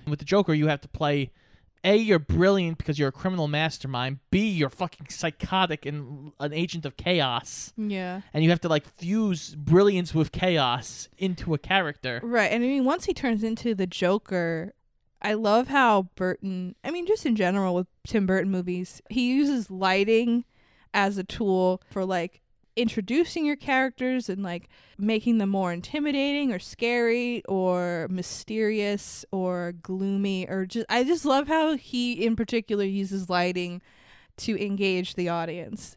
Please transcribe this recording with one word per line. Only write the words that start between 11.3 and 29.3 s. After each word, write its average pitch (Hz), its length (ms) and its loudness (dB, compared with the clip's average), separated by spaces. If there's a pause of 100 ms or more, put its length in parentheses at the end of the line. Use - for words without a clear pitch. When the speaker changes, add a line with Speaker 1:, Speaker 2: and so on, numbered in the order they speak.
Speaker 1:
a 147 40 0
character. 147 640 -2
Speaker 2:
Right. 233 260 2
And 240 140 2
I - 20 2
mean, 269 180 2
once 311 200 0
he 359 100 -2
turns 226 300 -2
into 220 320 -2
the 190 100 0
Joker, 175 840 -2 (500)
I 214 120 0
love 220 340 4
how 233 480 4
Burton, 185 580 -4 (100)
I 262 60 -6
mean, 349 160 -6
just 427 180 0
in 240 120 2
general 190 380 2
with 180 120 0 (200)
Tim 202 200 2
Burton 190 240 2
movies, 180 580 -4
he 247 260 0
uses 277 360 2
lighting 208 760 4 (480)
as 196 240 2
a 185 80 -4
tool 185 640 2
for, 190 160 -4
like, 185 380 -4 (340)
introducing 247 680 0
your 294 100 0
characters 254 720 0
and, 196 140 -4
like, 175 260 -8 (300)
making 220 400 2
them 202 100 2
more 190 240 0
intimidating 285 800 -2
or 185 60 -4
scary 240 880 0
or 180 600 0
mysterious 208 1200 -4